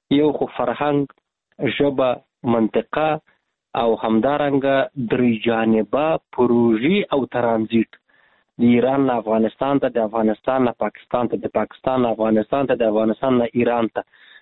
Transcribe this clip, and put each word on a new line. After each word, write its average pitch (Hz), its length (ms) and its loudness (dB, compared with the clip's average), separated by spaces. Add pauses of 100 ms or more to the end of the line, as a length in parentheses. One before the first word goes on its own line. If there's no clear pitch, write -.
(120)
یو 147 200 4
خو 139 140 -2
فرهنګ، 139 600 -2 (720)
ژبه، 131 440 0 (220)
منطقه، 123 920 -2 (460)
او 117 80 0 (140)
همدارنګه 135 720 0 (360)
درې 123 200 2 (140)
جانبه 113 600 0 (260)
پروژې 120 640 2 (160)
او 135 120 0
ترانزیت. 113 680 0 (680)
د 120 40 0
ایران 123 420 4
نه 131 80 0
افغانستان 113 640 0
ته، 135 100 -2
د 120 80 -4
افغانستان 113 680 0
نه 120 80 0
پاکستان 117 560 -6
ته، 107 100 -6
د 107 160 -8
پاکستان 127 480 -4
نه 120 80 0
افغانستان 110 580 0
ته، 127 80 0
د 117 80 -2
افغانستان 110 540 0
نه 117 160 0
ایران 120 340 0
ته. - 140 -6 (400)